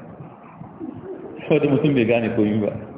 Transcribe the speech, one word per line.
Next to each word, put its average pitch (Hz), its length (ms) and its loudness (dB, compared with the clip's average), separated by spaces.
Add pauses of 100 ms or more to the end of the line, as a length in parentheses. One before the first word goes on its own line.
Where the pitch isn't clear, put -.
(1500)
Saboda 151 200 4
mutum 143 260 4
bai 120 100 4
gane 113 300 4
komi 107 260 2
ba. 101 120 0 (260)